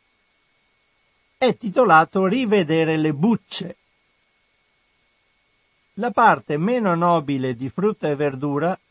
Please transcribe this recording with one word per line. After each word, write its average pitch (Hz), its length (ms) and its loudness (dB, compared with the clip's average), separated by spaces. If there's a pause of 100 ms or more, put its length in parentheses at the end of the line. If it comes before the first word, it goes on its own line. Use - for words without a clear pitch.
(1400)
è 247 180 0
titolato 190 680 2
Rivedere 175 680 0
le 156 180 0
bucce. 175 640 -2 (2250)
La 226 160 -6
parte 180 460 2
meno 196 400 -2
nobile 143 580 0
di 127 140 -8
frutta 185 400 -4
e 143 80 -2
verdura 147 600 -4 (140)